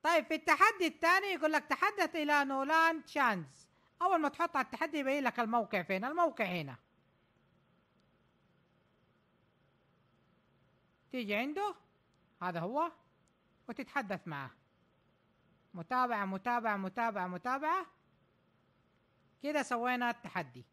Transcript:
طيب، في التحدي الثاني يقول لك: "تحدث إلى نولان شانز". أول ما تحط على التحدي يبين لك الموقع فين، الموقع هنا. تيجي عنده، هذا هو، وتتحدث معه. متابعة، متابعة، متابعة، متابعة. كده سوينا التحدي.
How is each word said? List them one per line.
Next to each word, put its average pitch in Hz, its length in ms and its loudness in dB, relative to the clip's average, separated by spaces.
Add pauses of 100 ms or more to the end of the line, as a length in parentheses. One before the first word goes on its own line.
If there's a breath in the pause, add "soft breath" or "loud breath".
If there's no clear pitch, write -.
طيب، 320 220 4
في 320 100 -2
التحدي 359 520 4
الثاني 381 400 2
يقول 311 240 0
لك: 302 140 0
"تحدث 359 500 0
إلى 294 300 2
نولان 311 600 2
شانز". 208 600 -2 (340 soft breath)
أول 349 200 4
ما 285 80 2
تحط 339 260 -2
على 269 100 2
التحدي 320 320 -4
يبين 269 260 0
لك 247 160 0
الموقع 220 420 0
فين، 190 240 -2
الموقع 320 400 0
هنا. 160 300 -6 (4000)
تيجي 208 240 -2
عنده، 302 400 -2 (680)
هذا 175 180 -4
هو، 285 320 -2 (800)
وتتحدث 220 580 -6
معه. 139 240 -10 (1200)
متابعة، 226 520 0
متابعة، 214 520 -2
متابعة، 196 500 -2
متابعة. 269 580 -4 (1600)
كده 294 200 -2
سوينا 247 460 -2
التحدي. 139 640 -8